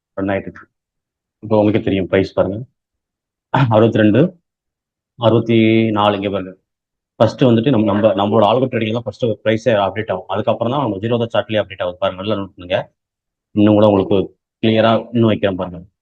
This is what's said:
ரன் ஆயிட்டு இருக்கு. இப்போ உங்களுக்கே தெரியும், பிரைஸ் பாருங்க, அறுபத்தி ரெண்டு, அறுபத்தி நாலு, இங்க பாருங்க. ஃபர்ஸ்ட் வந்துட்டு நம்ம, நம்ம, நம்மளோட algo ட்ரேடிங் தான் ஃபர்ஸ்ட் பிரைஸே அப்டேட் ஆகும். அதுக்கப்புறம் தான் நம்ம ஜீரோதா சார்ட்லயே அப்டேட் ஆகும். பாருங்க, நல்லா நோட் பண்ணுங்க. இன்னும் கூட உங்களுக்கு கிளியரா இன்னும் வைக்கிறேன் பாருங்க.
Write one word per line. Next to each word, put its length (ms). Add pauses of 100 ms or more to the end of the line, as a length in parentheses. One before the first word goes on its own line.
(140)
ரன் 140
ஆயிட்டு 140
இருக்கு. 260 (720)
இப்போ 180
உங்களுக்கே 260
தெரியும், 240
பிரைஸ் 260
பாருங்க, 280 (880)
அறுபத்தி 480
ரெண்டு, 420 (760)
அறுபத்தி 760
நாலு, 240
இங்க 140
பாருங்க. 260 (600)
ஃபர்ஸ்ட் 280
வந்துட்டு 260
நம்ம, 240
நம்ம, 200
நம்மளோட 300
algo 260
ட்ரேடிங் 240
தான் 100
ஃபர்ஸ்ட் 220
பிரைஸே 480
அப்டேட் 380
ஆகும். 160
அதுக்கப்புறம் 460
தான் 80
நம்ம 160
ஜீரோதா 360
சார்ட்லயே 280
அப்டேட் 220
ஆகும். 160
பாருங்க, 240
நல்லா 200
நோட் 120
பண்ணுங்க. 380 (580)
இன்னும் 220
கூட 140
உங்களுக்கு 500 (240)
கிளியரா 500
இன்னும் 160
வைக்கிறேன் 280
பாருங்க. 260 (200)